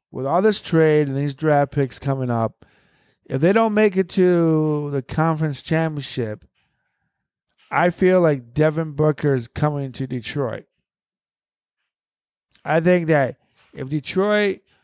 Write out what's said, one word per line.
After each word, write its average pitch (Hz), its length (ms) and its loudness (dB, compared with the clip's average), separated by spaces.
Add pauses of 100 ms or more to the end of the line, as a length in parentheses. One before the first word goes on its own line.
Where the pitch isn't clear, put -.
(100)
with 131 140 -8
all 151 160 0
this 208 200 2
trade 156 480 2
and 135 80 -4
these 143 180 -4
draft 143 380 2
picks 135 260 -4
coming 135 320 -4
up, 113 340 -4 (600)
if 135 140 -4
they 170 120 4
don't 226 220 2
make 208 220 2
it 185 140 0
to 160 800 0
the 139 100 -4
conference 156 580 -2
championship, 143 840 -6 (1300)
I 165 200 2
feel 185 300 4
like 135 340 0
Devin 156 380 0
Booker 147 420 0
is 120 140 -4
coming 143 440 -4
to 135 140 -6
Detroit. 127 600 -6 (2000)
I 156 160 0
think 170 280 2
that 143 280 2 (380)
if 135 140 -10
Detroit 196 720 0 (240)